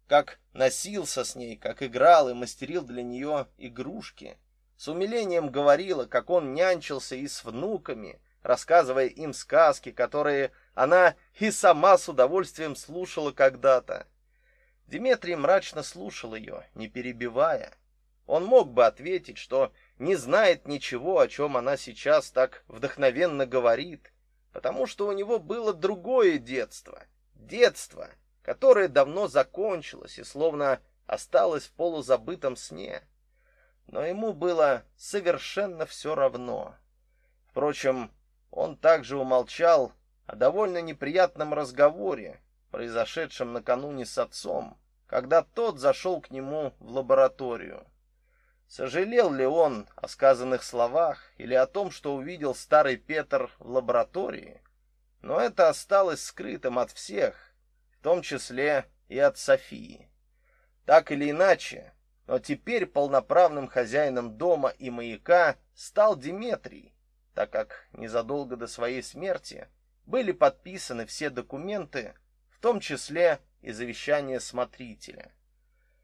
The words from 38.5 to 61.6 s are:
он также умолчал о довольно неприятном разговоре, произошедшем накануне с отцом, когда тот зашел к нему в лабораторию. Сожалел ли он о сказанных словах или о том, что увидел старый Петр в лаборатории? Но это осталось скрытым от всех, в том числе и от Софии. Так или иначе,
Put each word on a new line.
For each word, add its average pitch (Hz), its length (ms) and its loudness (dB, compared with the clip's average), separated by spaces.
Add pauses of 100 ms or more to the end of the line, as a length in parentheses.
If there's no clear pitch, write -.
он 156 260 -6
также 143 400 2
умолчал 131 760 2 (340)
о - 80 -14
довольно 175 460 0
неприятном 156 720 -2
разговоре, 143 840 0 (320)
произошедшем 120 800 -6
накануне 127 540 -4
с - 120 -14
отцом, - 600 -6 (300)
когда 139 340 2
тот 214 380 -4
зашел 147 420 0
к - 100 -20
нему 139 480 -8
в 113 120 -20
лабораторию. 127 920 0 (840)
Сожалел 185 640 0
ли 131 140 0
он 139 500 2
о - 120 -10
сказанных 127 560 2
словах 127 760 -2
или 120 160 -6
о 131 140 4
том, 196 240 -4
что 143 240 -8
увидел 147 400 -6
старый 143 420 4
Петр 143 640 -4
в - 100 -18
лаборатории? 120 920 -2 (600)
Но 147 180 -4
это 196 300 4
осталось 185 540 0
скрытым - 560 -6
от 120 120 -2
всех, - 640 -6 (360)
в - 120 -20
том 170 180 2
числе 139 640 -4 (240)
и 123 100 -6
от 139 180 4
Софии. - 720 -2 (760)
Так 156 260 6
или 147 180 -2
иначе, 170 640 0 (340)